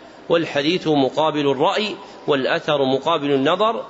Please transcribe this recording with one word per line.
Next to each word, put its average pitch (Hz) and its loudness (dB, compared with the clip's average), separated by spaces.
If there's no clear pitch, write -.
والحديث 165 0
مقابل 147 2
الرأي، 175 0
والأثر 139 0
مقابل 143 0
النظر، 185 2